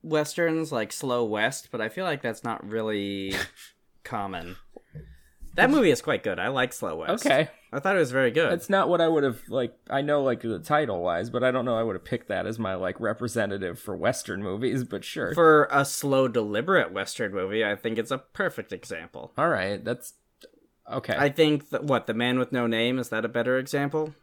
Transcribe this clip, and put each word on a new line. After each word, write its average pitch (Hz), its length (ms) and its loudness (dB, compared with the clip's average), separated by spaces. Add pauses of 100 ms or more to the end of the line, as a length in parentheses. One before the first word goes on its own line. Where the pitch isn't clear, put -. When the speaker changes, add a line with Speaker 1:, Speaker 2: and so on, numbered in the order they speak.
Speaker 1:
Westerns, 160 680 0
like 110 200 -2
Slow 123 320 -2
West, 107 460 -2
but 117 120 -6
I 110 80 -2
feel 185 140 -6
like 147 180 -4
that's 113 220 -6
not 113 220 -6
really 101 680 -2 (340)
Speaker 2:
<laughs> - 360 -20
Speaker 1:
common. 92 520 -8 (1000)
That 226 140 6
movie 262 220 6
is 123 100 2
quite 135 220 -2
good. 92 160 -2
I 98 100 -2
like 131 240 0
Slow 82 240 -4
West. 170 300 -2
Speaker 2:
Okay. 202 240 4 (240)
Speaker 1:
I 135 40 -4
thought 190 180 0
it 180 40 4
was 131 100 2
very 131 200 4
good. 151 200 2
Speaker 2:
That's 170 200 -2
not 190 180 4
what 170 140 4
I 165 60 6
would 160 140 4
have, 127 260 0
like, 120 260 -2 (140)
I 139 140 0
know, 147 200 2
like, 127 180 2
the 110 180 -4
title-wise, 95 720 0
but 123 140 0
I 127 60 4
don't 123 160 -2
know 120 100 0
I 113 60 0
would 110 120 -2
have 90 100 -10
picked - 240 -6
that 92 180 -2
as 113 120 -6
my, 95 160 -2
like, 92 260 -4
representative 101 760 -2
for 101 180 -8
Western 95 460 -2
movies, 113 420 -2
but - 200 -8
sure. 107 300 -4
Speaker 1:
For 156 360 8
a 139 140 4
slow, 135 440 2
deliberate 110 640 2
Western 98 420 -4
movie, 101 300 0
I 104 120 0
think 113 220 -4
it's 110 120 -4
a 131 80 -2
perfect - 540 -6
example. 85 680 -12
Speaker 2:
All 160 100 2
right, 101 360 -2
that's, 120 300 -6 (760)
okay. - 280 -2
Speaker 1:
I - 120 2
think 151 400 2
that, 135 140 -4
what, 131 220 0
The 110 80 -2
Man 123 240 0
with 123 140 -2
No 120 140 0
Name, 117 320 0
is 120 120 -4
that 110 140 -2
a - 40 -4
better 127 300 0
example? 147 640 -2